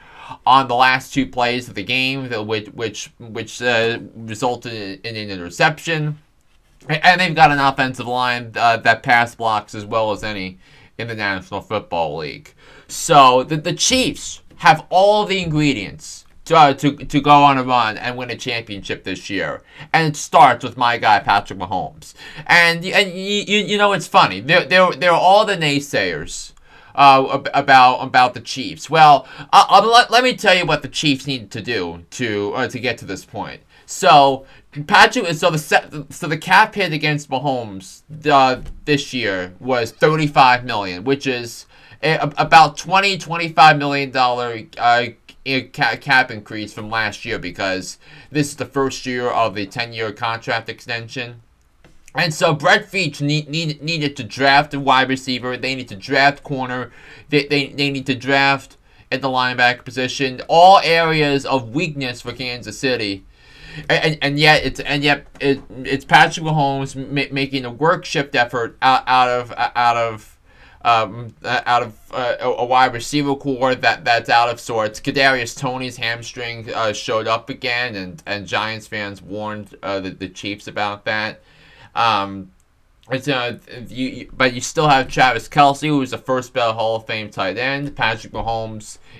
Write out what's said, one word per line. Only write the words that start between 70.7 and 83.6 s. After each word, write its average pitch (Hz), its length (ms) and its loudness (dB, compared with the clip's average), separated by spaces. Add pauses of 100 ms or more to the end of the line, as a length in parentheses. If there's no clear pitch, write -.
um, 113 520 0 (100)
uh, 123 220 -2
out 120 160 2
of, 110 160 -10 (120)
uh, 120 300 -4
a, 127 80 -2
a 120 160 -2
wide 127 300 2
receiver 139 400 -2
core 131 400 -2
that, 117 320 -2
that's 117 240 0
out 120 180 4
of 117 120 -6
sorts. 110 380 -4
Kadarius 135 560 0
Toney's 127 440 -8
hamstring, 117 760 -10
uh, 110 200 -2
showed 110 340 -4
up 113 220 -4
again, 123 460 -6
and, 92 280 -12
and 101 220 -8
Giants 107 400 -6
fans 101 340 -10
warned, 104 640 -12
uh, 98 180 -6
the, 92 80 -10
the 92 220 -12
Chiefs 101 380 -12
about 104 360 -8
that. 107 380 -6 (520)
Um, 98 580 -2 (580)
it's, 131 180 -6
uh, 123 300 -4 (300)